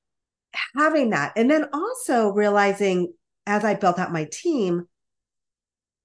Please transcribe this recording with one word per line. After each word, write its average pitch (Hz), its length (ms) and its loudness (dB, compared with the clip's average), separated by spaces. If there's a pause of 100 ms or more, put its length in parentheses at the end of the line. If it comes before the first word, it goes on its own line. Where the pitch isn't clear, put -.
(760)
having 294 360 2
that, 147 240 -2
and 240 140 2
then 311 240 2
also 294 560 0
realizing 202 840 2 (320)
as 208 180 0
I 214 120 2
built 185 240 0
out 180 120 -4
my 156 200 -4
team, 185 560 -2 (1160)